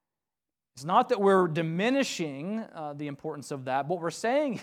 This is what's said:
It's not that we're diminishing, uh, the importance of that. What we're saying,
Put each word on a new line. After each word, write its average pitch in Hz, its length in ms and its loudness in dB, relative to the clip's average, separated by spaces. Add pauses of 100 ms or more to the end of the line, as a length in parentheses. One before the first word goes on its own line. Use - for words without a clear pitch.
(760)
It's 127 100 -16
not 226 260 4
that 196 100 0
we're 190 260 6
diminishing, 170 1200 -2 (100)
uh, 151 200 -10
the 147 120 -8
importance 147 460 -8
of 131 140 -8
that. 135 200 0
What 170 140 -2
we're 165 100 -2
saying, 254 520 0